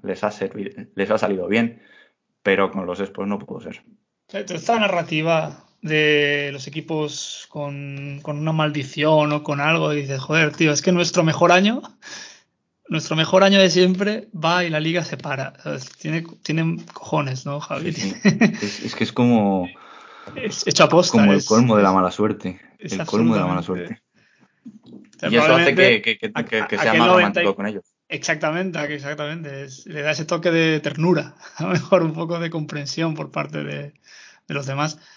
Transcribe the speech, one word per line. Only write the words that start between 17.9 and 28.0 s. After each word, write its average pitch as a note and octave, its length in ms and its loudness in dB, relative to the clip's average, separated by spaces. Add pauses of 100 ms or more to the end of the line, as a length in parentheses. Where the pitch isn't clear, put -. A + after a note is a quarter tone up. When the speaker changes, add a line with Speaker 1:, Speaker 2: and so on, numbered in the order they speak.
Speaker 1:
Sí, F#3+ 180 -6
sí. - 100 -12
Speaker 2:
Tiene - 400 4
Speaker 1:
Es, - 220 -8
es - 120 -8
que A2+ 100 -2
es - 80 -6
como, G2+ 560 2 (680)
Speaker 2:
Es - 320 -6
hecho - 160 6
aposta, D#3+ 340 4
Speaker 1:
como G#2 140 6
el G2 60 6
Speaker 2:
es, F#2+ 80 -2
Speaker 1:
colmo A2+ 320 4
de G2+ 60 6
la F#2+ 60 4
Speaker 2:
es, F#2 60 4
Speaker 1:
mala F2+ 160 2
suerte. G#2 480 -4 (200)
Speaker 2:
es - 140 -12
Speaker 1:
El F#2 120 -4
colmo A2+ 300 2
de G2 60 0
la F#2 60 0
mala F2+ 120 -2
Speaker 2:
absolutamente. F2 420 -8
Speaker 1:
suerte. - 20 -20 (1120)
Speaker 2:
O - 40 -20
sea, - 100 -4
Speaker 1:
Y A2+ 60 2
eso C#3+ 80 6
hace - 20 4
Speaker 2:
probablemente D#3+ 560 6
Speaker 1:
que, A2 160 -2
que, G#2+ 160 -8
que, A#2+ 120 -6
que, A2 140 -2
Speaker 2:
a-, - 80 -2
Speaker 1:
que - 100 -4
sea A#2 120 2
Speaker 2:
aquel A2+ 100 4
Speaker 1:
más A2+ 80 6
Speaker 2:
noventa F3 340 4
y - 20 2
Speaker 1:
romántico G2 120 0
con G2+ 120 -6
ellos. G2+ 160 -10 (260)